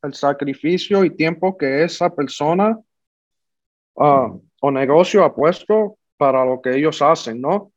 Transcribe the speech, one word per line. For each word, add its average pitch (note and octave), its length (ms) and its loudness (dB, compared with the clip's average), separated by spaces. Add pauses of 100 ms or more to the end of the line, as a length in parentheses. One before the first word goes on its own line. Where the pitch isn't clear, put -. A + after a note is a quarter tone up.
el C#3+ 120 -10
sacrificio D3 880 -2
y E3+ 140 0
tiempo E3+ 400 -2
que C#3 260 -2
esa E3+ 320 -2
persona, E3+ 640 -2 (1200)
ah, C3+ 320 2 (300)
o C#3 100 0
negocio D3+ 540 2
ha D3 100 0
puesto G3+ 640 0 (220)
para C3 260 2
lo B2+ 180 -2
que B2+ 140 -2
ellos D3+ 260 -2
hacen, C#3+ 380 0
¿no? F#3 360 -4